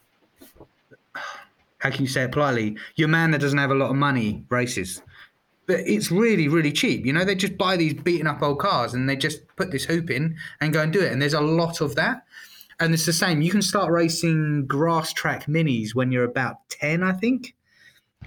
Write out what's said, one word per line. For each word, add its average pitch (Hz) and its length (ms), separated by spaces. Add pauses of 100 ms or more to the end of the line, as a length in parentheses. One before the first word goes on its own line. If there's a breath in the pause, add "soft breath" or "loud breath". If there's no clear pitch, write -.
(1800 loud breath)
how 139 120
can 127 100
you 135 60
say 131 160
it 123 80
politely, 120 460 (180 loud breath)
your 156 120
man 160 240
that 143 100
doesn't 143 180
have 139 120
a 139 40
lot 135 160
of 135 40
money 131 540
races. 123 520 (680 loud breath)
But 180 140
it's 208 300
really, 190 360
really 151 240
cheap. 131 340
You 135 80
know, 170 100
they 196 120
just 196 220
buy 190 200
these 160 160
beaten 160 340
up 143 140
old 143 180
cars 127 340
and 127 160
they 139 60
just 147 260 (140)
put - 160
this - 140
hoop 165 260
in 156 240 (260 loud breath)
and 151 120
go 160 80
and 156 120
do 196 80
it. 139 100
And 127 100
there's 147 120
a 156 80
lot 165 400
of 139 140
that. 226 280 (560 loud breath)
And 165 140
it's 160 120
the 170 80
same. 165 280
You 165 80
can 202 120
start 185 300
racing 160 760
grass 160 460
track - 320
minis 127 500
when 127 160
you're 123 140
about 120 440
ten, 160 340
I 185 100
think. 226 420 (720 soft breath)